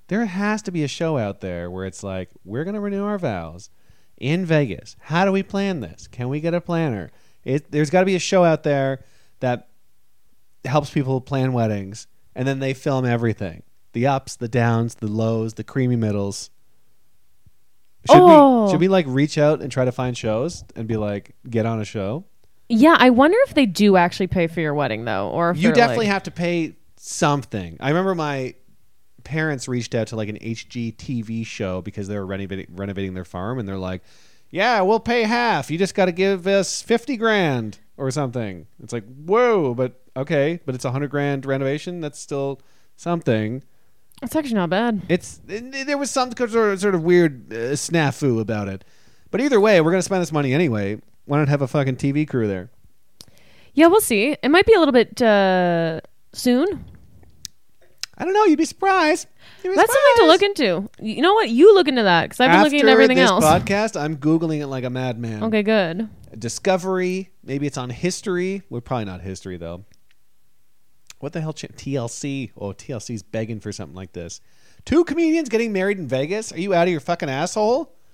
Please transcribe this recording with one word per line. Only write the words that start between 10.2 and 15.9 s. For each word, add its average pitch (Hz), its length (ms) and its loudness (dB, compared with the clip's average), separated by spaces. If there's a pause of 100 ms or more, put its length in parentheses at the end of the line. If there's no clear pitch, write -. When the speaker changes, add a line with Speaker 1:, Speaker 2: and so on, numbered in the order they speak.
Speaker 1:
helps 143 240 0
people 131 300 -2
plan 131 320 -2
weddings, 107 540 -4 (260)
and 127 140 -6
then 135 140 -2
they 135 140 -4
film 131 300 -2
everything. 117 600 -2 (280)
The 117 140 -2
ups, 139 300 -4
the 120 100 -8
downs, 117 480 0
the 110 140 -8
lows, 113 460 -2
the 107 100 -12
creamy 123 320 -2